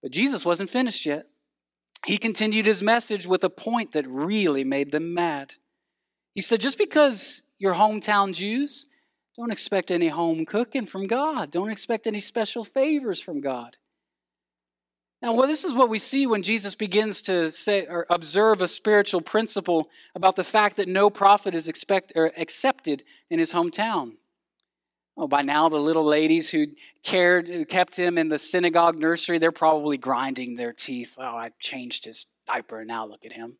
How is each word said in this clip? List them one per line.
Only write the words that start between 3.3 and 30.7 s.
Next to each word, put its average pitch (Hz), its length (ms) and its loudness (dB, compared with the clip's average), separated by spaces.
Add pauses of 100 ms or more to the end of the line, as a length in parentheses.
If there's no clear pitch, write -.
a 185 60 2
point 226 420 -4
that 143 160 -2
really 151 560 0
made 139 280 -2
them 165 220 -4
mad. 160 420 -4 (800)
He 196 80 -4
said, 220 200 2
"Just 269 160 -2
because 285 680 2 (140)
you're 190 160 0
hometown 202 600 2
Jews, 214 540 -6 (500)
don't 233 140 -6
expect 190 400 -2
any 170 160 2
home 160 380 0
cooking 240 400 -2
from 196 220 -8
God. 247 440 -2
Don't 208 180 -4
expect 220 380 -4
any 208 120 -4
special 220 440 -4
favors 269 580 -2
from 156 200 -8
God." 123 360 -8 (1400)
Now, 240 120 0
well, 254 140 4
this 302 180 -2
is 302 80 -4
what 247 160 4
we 220 100 -2
see 277 260 0
when 214 180 0
Jesus 202 320 -2
begins 208 480 0
to 170 280 0
say 196 360 0
or 170 220 -4
observe 180 520 2
a 175 80 0
spiritual 202 500 2
principle 175 680 -2 (260)
about 185 220 4
the 180 80 -4
fact 208 320 2
that 190 100 0
no 196 220 4
prophet 202 440 4
is 160 140 -4
expect-, - 480 -2
or 160 220 4
accepted 165 680 -2 (260)
in 165 80 -2
his 160 140 2
hometown. 175 640 -2 (1040)
Oh, 151 100 -6
by 143 140 2
now, 147 260 2
the 156 100 2
little 156 280 2
ladies 156 440 4
who 151 180 0 (360)
cared, 180 460 2
who 170 160 -6
kept 180 320 0
him 175 200 0
in 160 120 0
the 151 100 0
synagogue 170 580 2
nursery, 165 400 0
they're 160 140 4
probably 151 460 2
grinding 127 580 -4
their 120 160 -6